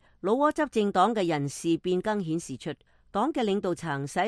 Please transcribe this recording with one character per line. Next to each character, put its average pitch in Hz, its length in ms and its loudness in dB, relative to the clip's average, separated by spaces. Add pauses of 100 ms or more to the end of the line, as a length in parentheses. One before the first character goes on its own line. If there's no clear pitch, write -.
(220)
老 190 120 2
撾 294 200 4
執 294 160 -2
政 208 200 2
黨 196 240 4
嘅 196 140 0
人 143 220 0
事 165 300 0
變 180 220 0
更 208 220 -2
顯 160 160 -2
示 135 160 -10
出， 147 180 -8 (380)
黨 240 220 0
嘅 262 100 -2
領 202 160 2
導 190 160 0
層 143 320 -4
使 180 200 -4